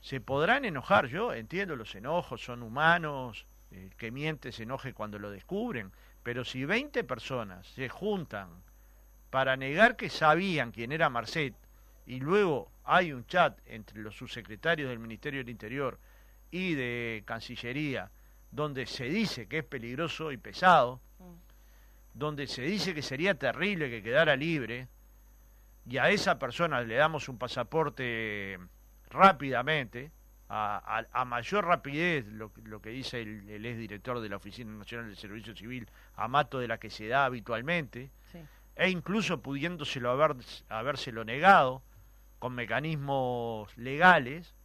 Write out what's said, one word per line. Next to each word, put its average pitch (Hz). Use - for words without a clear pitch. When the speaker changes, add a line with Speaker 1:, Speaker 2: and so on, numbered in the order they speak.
Speaker 1:
se 135
podrán 170
enojar, 180
yo 185
entiendo 160
los 110
enojos, 131
son 120
humanos, 143
el 95
que 113
miente 139
se 113
enoje 127
cuando 107
lo 104
descubren, 131
pero 120
si 131
veinte 240
personas 113
se 131
juntan 147
para 131
negar 170
que -
sabían 156
quién 120
era 160
Marcet, 123
y 127
luego 160
hay 170
un 123
chat 165
entre 107
los 107
subsecretarios 127
del 120
Ministerio 117
del 120
Interior 120
y 180
de 120
Cancillería, 120
donde 135
se -
dice 151
que 147
es 156
peligroso 139
y 131
pesado, 127
Speaker 2:
Mm. 180
Speaker 1:
donde 143
se -
dice 180
que 151
sería 160
terrible 147
que 117
quedara 139
libre, 127
y 120
a 135
esa 190
persona 139
le 113
damos 151
un 127
pasaporte 117
rápidamente, 139
a, 107
a, 123
a 127
mayor 123
rapidez, 156
lo, 107
lo 107
que 107
dice 127
el, 107
el 107
exdirector 117
de 107
la 101
Oficina 107
Nacional 113
del 98
Servicio 107
Civil, 113
Amato, 131
de 123
la 113
que 113
se 107
da 135
habitualmente, 127
Speaker 2:
Sí. 175
Speaker 1:
e 180
incluso 175
pudiéndoselo 139
haber, 147
habérselo 117
negado, 135
con 127
mecanismos 123
legales 147